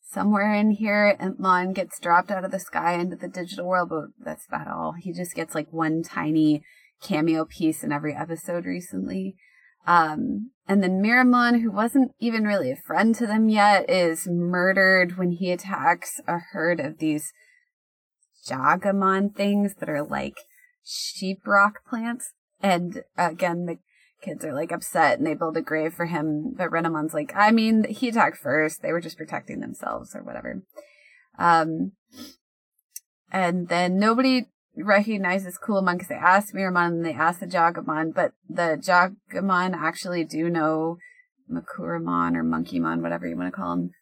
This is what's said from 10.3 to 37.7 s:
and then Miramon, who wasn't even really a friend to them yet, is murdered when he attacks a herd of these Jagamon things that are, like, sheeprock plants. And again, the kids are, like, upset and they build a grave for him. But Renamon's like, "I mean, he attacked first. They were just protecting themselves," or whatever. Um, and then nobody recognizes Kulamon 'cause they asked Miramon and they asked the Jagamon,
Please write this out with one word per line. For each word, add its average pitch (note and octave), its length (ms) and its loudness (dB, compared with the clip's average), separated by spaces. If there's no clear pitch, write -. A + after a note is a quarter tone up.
and G3 140 4
then F#3 200 2
Miramon, A#3+ 600 4
who A3+ 100 0
wasn't A#3+ 480 2
even A3+ 260 0
really F#3+ 260 0
a - 40 -4
friend G#3+ 400 2
to A3+ 120 -2
them A3 220 4
yet, G#3 400 6
is E3+ 380 2
murdered F3+ 920 4
when F3+ 140 0
he F3+ 200 -2
attacks F3 760 -2
a F3 120 0
herd E3+ 280 0
of D3+ 200 -6
these D3+ 340 -2
Jagamon F#3+ 880 2
things G3+ 400 0
that - 140 -8
are, D3 140 -2
like, - 320 -6
sheeprock G3+ 880 0
plants. A#3 460 -8
And F3 420 0
again, F3 480 -2
the E3+ 140 -8
kids - 240 -12
are, - 80 -6
like, G#3 180 -4
upset D#3+ 460 2
and C#3+ 100 0
they D#3 60 0
build D#3+ 240 -4
a D#3+ 40 -2
grave D#3 320 -2
for E3+ 120 -4
him. D#3 520 -4
But E3+ 140 -2
Renamon's E3 420 -2
like, D3+ 220 -4
"I G#3 160 6
mean, A3 380 4
he A#3 180 -4
attacked A3 300 0
first. D#3 440 -2
They D#3 120 -4
were E3+ 80 -2
just D#3+ 160 -14
protecting - 420 -10
themselves," - 560 -10
or - 80 -14
whatever. - 400 -10
Um, E3 540 2
and F3+ 340 0
then F3+ 320 2
nobody B3 460 4
recognizes G3 840 0
Kulamon F#3+ 400 0
'cause F3+ 80 -12
they - 80 -6
asked F#3+ 380 4
Miramon F#3 400 0
and E3 120 -2
they D#3+ 80 -2
asked E3 280 0
the - 60 -8
Jagamon, E3 680 0